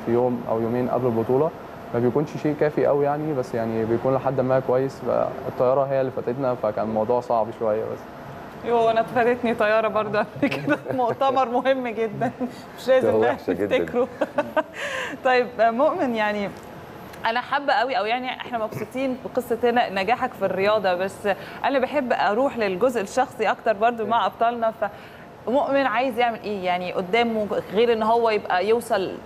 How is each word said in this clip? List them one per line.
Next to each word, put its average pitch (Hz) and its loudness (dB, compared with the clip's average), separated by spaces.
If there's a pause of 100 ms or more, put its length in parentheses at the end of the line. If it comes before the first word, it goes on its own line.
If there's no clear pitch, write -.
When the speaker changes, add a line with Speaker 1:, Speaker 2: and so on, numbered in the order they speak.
Speaker 1:
في 117 0
يوم 120 2
أو 113 0
يومين 120 0
قبل 123 0
البطولة. 123 2 (440)
ما 120 0
بيكونش 131 2 (140)
شيء 147 0
كافي 151 2
قوي 143 2
يعني، 151 -2
بس 127 -4
يعني 113 -2
بيكون 117 2
لحد 131 0
ما 131 2
كويس. 131 0 (480)
الطيارة 135 2
هي 135 0
اللي 139 -2
فاتتنا، 127 -2
فكان 107 -2
الموضوع 110 0
صعب 117 0 (120)
شوية 110 0
بس. 113 -6 (680)
Speaker 2:
يو، 226 2
أنا 226 2
اتفادتني 240 2
طيارة 220 2
برضه 208 -2
قبل - 0
كده، 269 -2 (100)
<laughs> 262 -2
مؤتمر 262 2
مهم 254 0
جدا، 220 -2 (480)
مش - -6
لازم 254 6
Speaker 3:
ده 220 4
Speaker 2:
بقى 226 4
Speaker 3:
وحشة 214 -2
جدا. 196 2
Speaker 2:
نفتكره. 247 0 (560)
<laughs> - -8
طيب 254 4 (140)
مؤمن، 254 2
يعني 208 0 (800)
أنا 233 0
حابة 277 0
قوي، 220 2
أو 196 0
يعني 247 -2
إحنا - -6
مبسوطين 240 -4
بقصة 233 -2
هنا 240 2 (120)
نجاحك 240 0
في 196 -4
الرياضة، 190 2
بس 190 -2 (360)
أنا 269 2
بحب 254 0
أروح 226 2
للجزء 214 2
الشخصي 220 0
أكتر 233 2
برضه 220 0
مع 214 2
أبطالنا. 226 0
ف 220 -4 (640)
مؤمن 269 2
عايز 233 0
يعمل 240 2
ايه 196 -4
يعني 180 0
قدامه، 220 0 (280)
غير 233 4
ان 220 0
هو 226 4
يبقى 202 0
يوصل 220 2 (160)